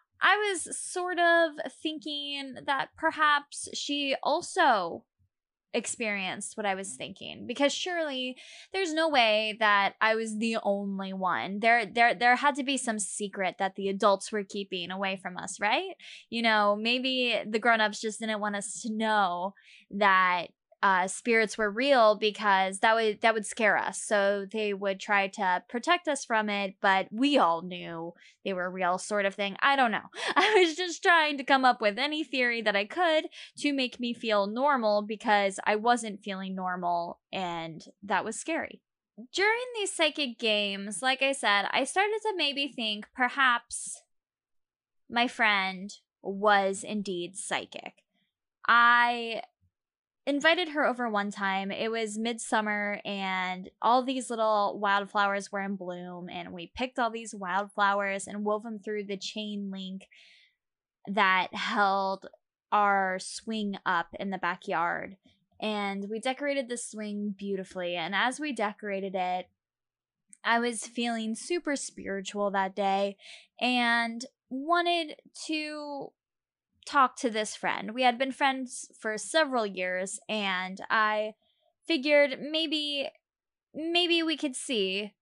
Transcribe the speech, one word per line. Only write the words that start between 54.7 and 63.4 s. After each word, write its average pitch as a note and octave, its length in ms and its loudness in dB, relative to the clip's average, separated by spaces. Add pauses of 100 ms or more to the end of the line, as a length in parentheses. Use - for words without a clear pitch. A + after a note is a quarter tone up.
wildflowers G3+ 720 0
were G3+ 100 -4
in G3 140 -4
bloom, F3+ 540 -10
and F3+ 240 -10
we E3+ 220 -12
picked B3+ 240 -6
all A#3 100 0
these A3+ 240 -10
wildflowers G3 920 0
and G#3 180 -6
wove G#3 180 0
'em A3+ 140 -10
through G#3 280 -6
the G3 120 -6
chain G#3 540 -8
link F#3+ 360 -12 (1000)
that F#3+ 460 2
held G3 720 0 (440)
our G3 460 2
swing G#3 680 -6